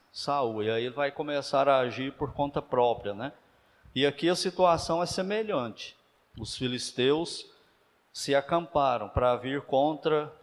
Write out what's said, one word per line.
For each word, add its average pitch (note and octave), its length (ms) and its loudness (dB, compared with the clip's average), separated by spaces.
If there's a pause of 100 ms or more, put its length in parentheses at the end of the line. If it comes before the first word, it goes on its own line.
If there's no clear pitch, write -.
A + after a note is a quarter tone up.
(120)
Saul. A#2+ 500 -2
E A2 80 0
aí A2+ 140 0
ele B2+ 100 -6
vai C#3+ 160 0
começar C#3+ 560 0
a C#3 120 6
agir B2+ 340 -2
por C#3+ 200 -6
conta C#3+ 280 -4
própria, A2+ 540 2
né? B2 180 -8 (600)
E C3+ 120 2
aqui C#3+ 220 0
a F3+ 80 4
situação F3 640 2
é E3+ 40 -2
semelhante. F#3+ 880 -4 (420)
Os A2 180 -10
filisteus C3 880 -2 (640)
se - 220 -2
acamparam C#3 760 0
pra B2 260 2
vir C3 280 -4
contra D3+ 720 0 (100)